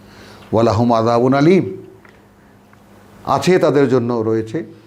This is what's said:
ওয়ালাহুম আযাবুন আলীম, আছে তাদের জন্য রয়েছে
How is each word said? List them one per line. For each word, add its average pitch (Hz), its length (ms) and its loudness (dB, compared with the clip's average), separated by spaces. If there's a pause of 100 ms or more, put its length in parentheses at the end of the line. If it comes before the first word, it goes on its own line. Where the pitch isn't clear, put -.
(520)
ওয়ালাহুম 117 400 2
আযাবুন 120 420 0
আলীম, 156 420 0 (1500)
আছে 175 340 0
তাদের 143 300 2
জন্য 123 240 0
রয়েছে 110 520 -4 (220)